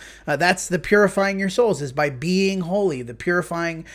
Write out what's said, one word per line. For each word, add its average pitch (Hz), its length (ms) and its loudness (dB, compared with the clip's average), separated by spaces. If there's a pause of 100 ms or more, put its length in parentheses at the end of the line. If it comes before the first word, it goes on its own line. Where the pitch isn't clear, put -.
(260)
Uh, 147 80 0
that's 180 320 0
the 180 140 -2
purifying 196 580 2
your 196 100 -2
souls, 202 320 2
is 139 120 -6
by 147 180 0
being 185 520 0
holy. 175 400 -2
The 117 120 -12
purifying, 170 720 -2 (100)